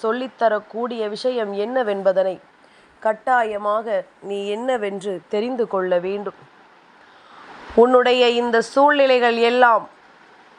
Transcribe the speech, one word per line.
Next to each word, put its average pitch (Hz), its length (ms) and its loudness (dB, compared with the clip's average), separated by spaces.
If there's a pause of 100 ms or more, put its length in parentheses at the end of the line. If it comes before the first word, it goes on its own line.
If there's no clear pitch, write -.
சொல்லித்தரக்கூடிய 226 1000 -4 (140)
விஷயம் 226 400 -4 (100)
என்னவென்பதனை 196 680 0 (680)
கட்டாயமாக 214 1000 -2 (240)
நீ 202 140 -8 (160)
என்னவென்று 208 580 -4 (140)
தெரிந்து 233 380 -4
கொள்ள 185 320 -2
வேண்டும். 196 400 -8 (1400)
உன்னுடைய 247 480 6 (180)
இந்த 233 160 0 (180)
சூழ்நிலைகள் 262 640 4 (100)
எல்லாம் 240 360 4 (720)